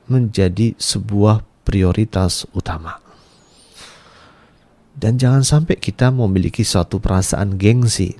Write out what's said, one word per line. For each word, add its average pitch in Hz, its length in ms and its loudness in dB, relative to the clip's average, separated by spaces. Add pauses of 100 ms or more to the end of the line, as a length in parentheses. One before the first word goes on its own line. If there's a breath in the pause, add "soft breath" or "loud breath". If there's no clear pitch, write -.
menjadi 107 640 0
sebuah 104 720 0 (180)
prioritas 92 880 0
utama. 80 480 -10 (1900 loud breath)
Dan 127 240 -2
jangan 131 240 4
sampai 151 400 2
kita 127 320 0
memiliki 101 480 0
suatu 95 400 -2
perasaan 95 560 0
gengsi, 107 640 2